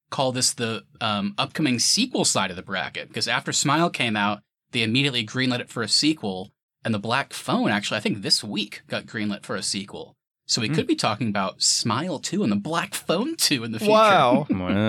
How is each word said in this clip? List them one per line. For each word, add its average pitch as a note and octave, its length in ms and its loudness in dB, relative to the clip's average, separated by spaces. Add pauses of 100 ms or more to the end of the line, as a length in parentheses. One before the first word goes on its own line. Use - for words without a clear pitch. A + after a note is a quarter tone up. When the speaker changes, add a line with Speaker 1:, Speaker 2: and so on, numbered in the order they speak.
Speaker 1:
call C3 220 0
this B2 220 0
the, A2+ 300 -4 (180)
um, G2+ 360 -2
upcoming C3 420 0
sequel A3+ 460 0
side G2 240 0
of F2+ 60 -10
the F2+ 60 -8
bracket, D#2+ 520 -6
'cause A2+ 140 -4
after C3 240 -2
Smile D3 380 2
came A#2 260 -2
out, G#2 260 0 (300)
they A#2+ 120 0
immediately A#2+ 420 0
greenlit B2+ 340 -2
it - 100 -10
for A#2+ 140 -6
a G#2 60 -4
sequel, G#2+ 600 0 (340)
and A2+ 80 0
The G#2 60 0
Black A#2 340 -2
Phone, A3 380 0
actually, G#2 260 -2
I G#2 40 -2
think C3 200 -4
this - 220 0
week C3+ 440 -6
got - 180 -6
greenlit G#2 380 -6
for A#2 140 -6
a G2 60 -6
sequel. F#2+ 520 -8 (340)
So - 120 0
we A2 80 0
Speaker 2:
Hmm. D3+ 60 0
Speaker 1:
could - 120 0
be E4+ 80 2
talking A#2 320 0
about G2+ 340 -2
Smile C3+ 580 0
two F#3 240 -4
and B2+ 80 2
The G2+ 40 4
Black D#3+ 400 -2
Phone B3 400 -2
two - 300 0
in A2+ 80 -6
the - 60 -6
future. G#3+ 120 4
Speaker 2:
Wow. F3 560 6
Speaker 3:
<laughs> - 20 -8
Wow. F#2 180 0 (220)